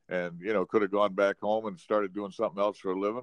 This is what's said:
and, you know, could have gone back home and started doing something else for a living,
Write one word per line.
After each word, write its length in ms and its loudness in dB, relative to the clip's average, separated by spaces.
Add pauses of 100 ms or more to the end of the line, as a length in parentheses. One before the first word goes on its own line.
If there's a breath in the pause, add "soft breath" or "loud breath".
and, 320 -4
you 120 -2
know, 120 2
could 180 2
have 80 0
gone 240 2
back 260 2
home 260 0
and 120 -8
started 340 0
doing 200 -6
something 280 -2
else 180 0
for 140 -2
a 60 -2
living, 240 -2